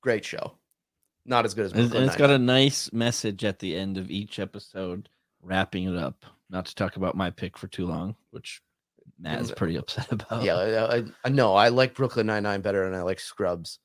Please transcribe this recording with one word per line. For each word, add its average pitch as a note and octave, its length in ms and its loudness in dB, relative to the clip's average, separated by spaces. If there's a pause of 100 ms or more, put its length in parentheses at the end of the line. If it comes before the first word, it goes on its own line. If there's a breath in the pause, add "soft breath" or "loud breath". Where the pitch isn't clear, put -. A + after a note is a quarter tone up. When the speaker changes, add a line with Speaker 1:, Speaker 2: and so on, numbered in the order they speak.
Speaker 1:
Great A#2 240 0
show. - 280 -10 (720)
Not A#2+ 200 2
as G2 80 -2
good G#2 120 0
as F#2 60 -6
Speaker 2:
And, G#2 100 2
Speaker 1:
Brooklyn A#2+ 220 2
Speaker 2:
and C3+ 80 4
it's - 60 -4
got C#3+ 120 6
a C#3 80 6
Speaker 1:
Nine-Nine. B2 80 4 (200)
Speaker 2:
nice - 280 -2
message A2+ 520 -2
at G2 140 -2
the F2+ 160 -4
end F#2+ 220 -4
of F#2 140 -8
each G2+ 280 -8
episode, F#2+ 720 -10 (320)
wrapping F#2 440 -2
it F2+ 120 -2
up. D2+ 280 -6 (240)
Not F#2 180 -6
to - 80 -16
talk F#2+ 220 -4
about F#2 180 -4
my F#2 160 -2
pick - 260 -12
for G2+ 100 -14
too F#2 200 -6
long, F2 280 -6 (160)
which - 300 -16 (580)
Matt D2+ 220 -6
is A#2 100 -6
Speaker 1:
Mm, - 40 -8
Speaker 2:
pretty E2+ 220 -2
upset - 340 -6
<laughs> - 0 -
about. A2 320 -4
Speaker 1:
Yeah, F2+ 120 2
I, A2 420 0
I, A#2 60 0 (200)
I B2+ 60 -2
know. B2 260 4
I G#2+ 140 10
like B2+ 260 4
Brooklyn A#2+ 320 0
Nine-Nine G#2 340 0
better G2 240 0
than F#2 80 -4
I F#2 80 -4
like F#2 180 -2
Scrubs. F2 640 -4